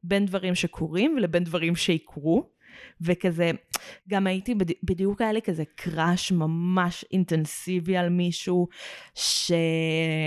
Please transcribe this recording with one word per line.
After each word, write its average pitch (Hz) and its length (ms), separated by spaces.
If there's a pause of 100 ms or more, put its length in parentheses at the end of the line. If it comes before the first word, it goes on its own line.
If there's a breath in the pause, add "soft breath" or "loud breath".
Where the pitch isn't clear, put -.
בין 196 220
דברים 185 300
שקורים 185 600
ולבין 175 260
דברים 170 320
שיקרו, 160 720 (520 loud breath)
וכזה, 170 500 (580 loud breath)
גם 196 180
הייתי 190 280
בדי-, 180 180 (100)
בדיוק 190 380
היה 220 100
לי 220 100
כזה 160 220 (120)
קראש 170 560
ממש 175 800
אינטנסיבי 175 880
על 175 120
מישהו, 175 580 (480 loud breath)
ש-, - 360 (760)